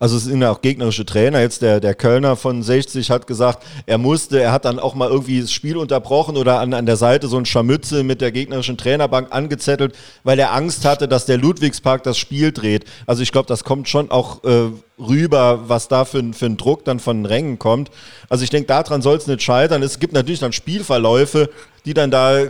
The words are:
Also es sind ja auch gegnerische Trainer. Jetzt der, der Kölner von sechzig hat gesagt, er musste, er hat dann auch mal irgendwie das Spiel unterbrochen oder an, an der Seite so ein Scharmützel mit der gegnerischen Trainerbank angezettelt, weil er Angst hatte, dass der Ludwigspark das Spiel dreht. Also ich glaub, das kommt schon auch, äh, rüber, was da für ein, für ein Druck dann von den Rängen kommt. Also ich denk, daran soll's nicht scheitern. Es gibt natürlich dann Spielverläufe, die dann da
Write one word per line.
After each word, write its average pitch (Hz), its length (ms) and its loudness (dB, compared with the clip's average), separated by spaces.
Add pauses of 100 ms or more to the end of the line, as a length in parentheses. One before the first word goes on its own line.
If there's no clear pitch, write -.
Also 117 160 2
es 113 80 -4
sind 131 180 0
ja 120 80 4
auch 104 100 -2
gegnerische 120 460 -2
Trainer. 123 340 2
Jetzt 120 220 -2
der, 107 160 4
der 101 160 0
Kölner 131 400 2
von 123 300 -4
sechzig 127 440 -2
hat 123 200 0
gesagt, 120 360 0 (220)
er 110 120 0
musste, 139 440 0
er 117 80 2
hat 131 140 0
dann 123 160 -2
auch 131 160 -4
mal 127 120 0
irgendwie 127 340 0
das 117 100 -6
Spiel 156 240 -6
unterbrochen 147 600 0
oder 127 220 2
an, 123 160 -2
an 120 100 -2
der 117 120 2
Seite 123 320 2
so 120 80 -2
ein 127 100 -2
Scharmützel 135 560 0
mit 131 180 -2
der 120 120 -2
gegnerischen 127 440 -6
Trainerbank 131 540 0
angezettelt, 139 640 -2 (300)
weil 131 160 2
er 127 140 2
Angst 135 300 -4
hatte, 143 220 2
dass 127 180 0
der 127 140 2
Ludwigspark 131 640 0
das 127 160 -2
Spiel 147 320 -2
dreht. 107 340 -2 (220)
Also 120 160 0
ich 120 80 -2
glaub, 135 160 0
das 117 160 -4
kommt 135 260 -4
schon 147 220 -2
auch, - 320 -2
äh, 120 280 2 (280)
rüber, 127 720 2
was 117 180 0
da 131 180 2
für 135 140 -6
ein, 117 160 -4
für 123 120 -4
ein 110 100 -2
Druck 143 280 -2
dann 127 140 -2
von 117 200 -2
den 104 80 -4
Rängen 123 340 -2
kommt. 123 320 0 (360)
Also 127 140 0
ich 123 80 -4
denk, 147 160 0
daran 147 340 0
soll's 147 280 2
nicht 135 140 -2
scheitern. 139 420 2
Es 135 160 -6
gibt 170 120 -4
natürlich 143 280 -2
dann 123 120 -4
Spielverläufe, 139 1000 0 (340)
die 147 100 -6
dann 147 160 2
da 131 400 4